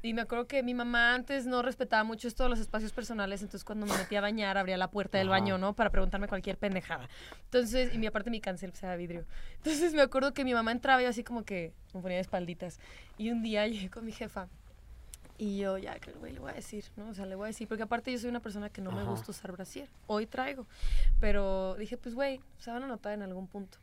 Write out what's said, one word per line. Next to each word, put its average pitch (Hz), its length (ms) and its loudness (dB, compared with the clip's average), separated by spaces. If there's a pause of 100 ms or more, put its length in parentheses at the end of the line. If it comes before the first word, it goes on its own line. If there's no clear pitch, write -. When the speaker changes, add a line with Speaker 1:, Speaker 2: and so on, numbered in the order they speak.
Speaker 1:
Y 226 120 -2
me 233 80 -2
acuerdo 240 240 -2
que 269 160 2
mi 247 120 0
mamá 240 400 4
antes 254 320 -2
no 254 160 2
respetaba 240 420 2
mucho 226 240 -4
esto 240 160 2
de 247 60 8
los 226 100 2
espacios 214 320 -2
personales, 208 500 -4
entonces 202 220 -10
cuando 214 220 -4
me 196 100 2
metía 196 220 0
a 202 40 2
bañar 208 360 0
abría 185 180 0
la 185 140 0
puerta 202 280 0
del 190 100 4
Speaker 2:
Ajá. 190 120 6
Speaker 1:
baño, 196 180 2
¿no? 196 160 0
Para 214 160 4
preguntarme 196 380 4
cualquier 190 280 -4
pendejada. 175 520 -2 (380)
Entonces, 247 460 4
y 233 60 2
mi, 220 80 2
aparte 214 240 -2
mi 226 100 -2
cancel, 185 300 -6
pues, - 140 -12
era 185 100 -4
vidrio. 170 300 -6 (320)
Entonces 311 380 2
me 294 80 8
acuerdo 269 300 4
que 277 120 -2
mi 254 100 2
mamá 226 160 2
entraba 247 300 6
y 247 40 4
yo 247 60 2
así 240 140 -4
como 233 200 -6
que 175 280 -6 (220)
me 185 60 -8
ponía 180 180 -4
de 185 40 0
espalditas. 180 560 -6 (400)
Y 214 120 -2
un 233 120 -2
día 214 240 0
llegué 202 240 -4
con 226 140 -12
mi 220 80 -8
jefa 202 360 -10 (880)
y 202 200 -2
yo, 190 200 -2
"Ya, 196 200 -8
que - 120 -16
el - 80 -18
güey - 140 -12
le 262 80 -14
voy - 120 -10
a - 20 -10
decir, 208 300 -10 (120)
¿no? 208 120 -12
O 220 60 -12
sea, 190 120 -8
le 190 80 -8
voy 196 100 -8
a 214 40 -6
decir", 220 180 -8
porque 220 180 -4
aparte 233 280 -2
yo 247 60 -2
soy 240 120 -4
una 240 100 -4
persona 208 300 -8
que - 100 -12
no 185 120 -6
me 190 80 -4
Speaker 2:
Ajá. 202 100 -2
Speaker 1:
gusta 196 220 -4
usar - 200 -12
brasier. 196 360 -12 (180)
Hoy 214 200 0
traigo. 262 400 -6 (540)
Pero 190 560 4
dije, 214 200 -6
"Pues, 233 180 -8
güey, 269 260 -2 (180)
se - 120 -12
van 240 140 -6
a - 20 -8
notar 233 280 -6
en 214 80 -6
algún 185 260 -8
punto". 196 340 -12